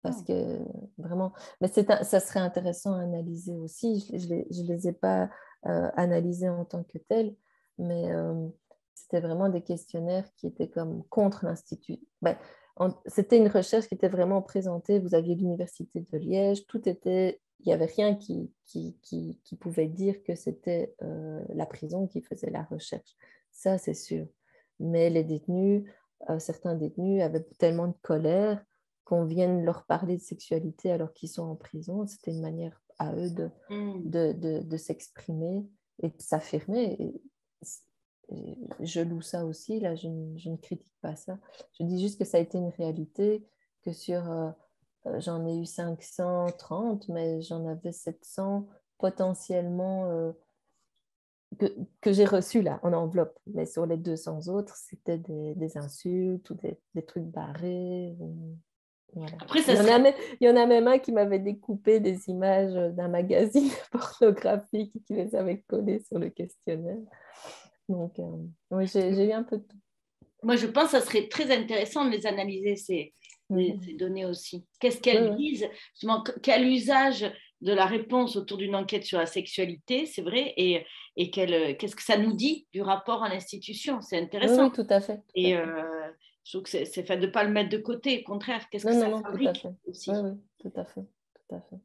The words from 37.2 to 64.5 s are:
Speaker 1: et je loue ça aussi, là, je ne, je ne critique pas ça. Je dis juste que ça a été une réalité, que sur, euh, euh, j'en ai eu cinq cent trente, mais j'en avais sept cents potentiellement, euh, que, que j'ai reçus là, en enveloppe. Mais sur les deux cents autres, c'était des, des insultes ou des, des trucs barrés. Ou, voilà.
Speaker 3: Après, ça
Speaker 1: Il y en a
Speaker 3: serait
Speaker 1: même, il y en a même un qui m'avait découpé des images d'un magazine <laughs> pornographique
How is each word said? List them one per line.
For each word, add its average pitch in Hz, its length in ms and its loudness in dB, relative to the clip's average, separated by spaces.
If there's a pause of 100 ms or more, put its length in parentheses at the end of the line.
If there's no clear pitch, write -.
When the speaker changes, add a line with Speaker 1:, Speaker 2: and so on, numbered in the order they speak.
Speaker 1:
et - 260 -12 (240)
je 165 200 -4
loue 170 200 -2
ça 170 240 -6
aussi, 185 360 -4
là, 175 160 -2
je 165 120 -8
ne, 160 300 -8
je 170 100 -10
ne 165 80 -6
critique - 460 -12
pas 156 140 -8
ça. 185 220 -14 (400)
Je 165 60 -4
dis 180 160 -2
juste 202 180 -4
que 196 60 0
ça 175 140 2
a - 20 6
été 170 160 -4
une 175 140 -4
réalité, 175 760 -2 (380)
que 170 100 -8
sur, 175 380 -6
euh, 160 180 -4 (580)
euh, - 140 -6
j'en 170 260 -6
ai 165 120 -4
eu 165 80 -6
cinq 170 360 -8
cent 180 440 -2 (100)
trente, 208 520 -6
mais 165 340 -2
j'en 165 240 -6
avais 165 260 -8
sept - 320 -12
cents 202 420 -4 (320)
potentiellement, 185 1120 -2
euh, 165 220 -2 (1300)
que, 202 80 2 (340)
que 208 120 4
j'ai 202 120 8
reçus 196 380 4
là, - 200 -2
en 175 100 2
enveloppe. 165 540 0
Mais 165 200 -6
sur 165 200 -2
les 165 100 0
deux 165 200 -4
cents 160 320 -8
autres, 202 280 -4
c'était - 420 -6
des, 156 360 -8
des 160 220 -6
insultes 185 760 -4
ou 220 40 -8
des, - 240 -8 (160)
des 160 100 -6
trucs 165 220 -8
barrés. 175 920 -6
Ou, 165 380 -12 (580)
voilà. 160 260 -10
Speaker 3:
Après, - 200 2
ça 277 120 4
Speaker 1:
Il - 40 8
y - 20 6
en 208 40 6
a 214 60 8
Speaker 3:
serait 240 120 10
Speaker 1:
même, 277 140 10 (260)
il 247 60 8
y 240 40 12
en 240 60 10
a 240 100 8
même 240 220 8
un 262 100 8
qui 254 140 0
m'avait 202 260 4
découpé 202 640 2
des 190 300 0
images 190 420 4 (220)
d'un 175 140 -2
magazine 196 600 4 (120)
<laughs> - 120 -12
pornographique 208 1040 2